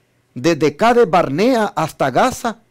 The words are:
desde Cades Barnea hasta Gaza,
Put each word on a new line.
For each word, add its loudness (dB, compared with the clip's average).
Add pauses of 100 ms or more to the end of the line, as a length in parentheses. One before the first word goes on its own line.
(340)
desde 0
Cades 2
Barnea 0
hasta -4
Gaza, -2 (120)